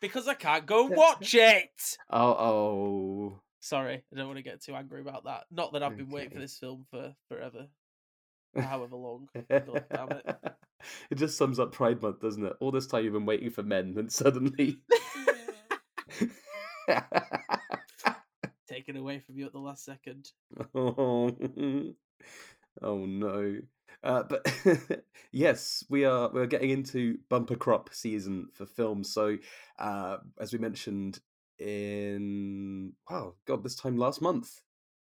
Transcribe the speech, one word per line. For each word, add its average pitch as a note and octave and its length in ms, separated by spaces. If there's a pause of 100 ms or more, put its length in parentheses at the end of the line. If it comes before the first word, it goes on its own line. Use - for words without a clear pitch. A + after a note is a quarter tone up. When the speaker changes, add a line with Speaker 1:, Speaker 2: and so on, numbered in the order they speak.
Speaker 1:
because A3+ 260
I C#4 60
can't D#3 320
go G#3+ 220
and C4+ 40
Speaker 2:
Yeah. C#4 60
Speaker 1:
watch D#4 380
it. A3 640 (120)
Speaker 2:
Oh, A#2+ 220
oh. G2+ 1080 (180)
Speaker 1:
Sorry, C3+ 520
I - 40
don't C3+ 120
wanna C3+ 140
get B2+ 200
too C#3 140
angry C#3 260
about C3+ 240
that. C3 260
Not E3+ 220
that C#3+ 100
I've B2+ 140
been C3+ 120
waiting C#3+ 220
for C#3 60
Speaker 2:
Okay. C3+ 60
Speaker 1:
this C3+ 140
film C3 320
for C3+ 240 (160)
forever. B2+ 380 (880)
However C3 400
long. B2 320 (120)
Speaker 2:
<laughs> A#2+ 100
Speaker 1:
God C#3 420
damn C3+ 200
it. C#3+ 140 (840)
Speaker 2:
It D3 40
just D3 220
sums C3 220
up A#2+ 140
Pride A#2 280
Month, G#2 200
doesn't G#2 240
it? F#2+ 140
All C3+ 120
this C3 160
time A2+ 160
you've G#2+ 100
been G#2 120
waiting A2 240
for A2 140
Men, F#2+ 340
and G#2+ 140
suddenly C#3 680 (2000)
<laughs> - 0 (1800)
Speaker 1:
Taken C3 280
away C3+ 220
from C3+ 180
you C#3 80
at C#3+ 80
the C#3 60
last C#3 260
second. C3+ 460 (160)
Speaker 2:
<laughs> - 280
Oh, B2 600 (1500)
oh G2+ 240
no. G2+ 540 (440)
Uh, B2 200
but - 240 (440)
<laughs> - 400
yes, - 580
we C#3 160
are, B2 260
we're B2+ 140
getting C3+ 240
into C3 480 (120)
bumper A#2+ 260
crop A#2+ 380
season G2 600
for G2 120
films. G#2 460
So, G#2+ 260 (420)
uh, G2 380 (220)
as G#2 140
we A#2 60
mentioned G2+ 600 (400)
in, G2+ 1300 (160)
wow, C3+ 240 (140)
God, C3 160
this B2+ 120
time B2+ 220
last B2 240
month, - 400 (400)